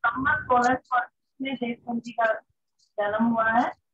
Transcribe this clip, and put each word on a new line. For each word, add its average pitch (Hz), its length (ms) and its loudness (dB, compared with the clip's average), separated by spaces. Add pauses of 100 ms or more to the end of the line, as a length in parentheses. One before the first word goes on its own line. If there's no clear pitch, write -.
संवत 262 360 0
सोलह 247 320 4
सौ 247 220 -4
अड़तीस - 460 -6
में 269 120 -4
देवचंद्र 240 460 -6
जी 233 120 -14
का 226 200 0 (680)
जन्म 208 240 0
हुआ 226 280 2
है 262 200 2 (220)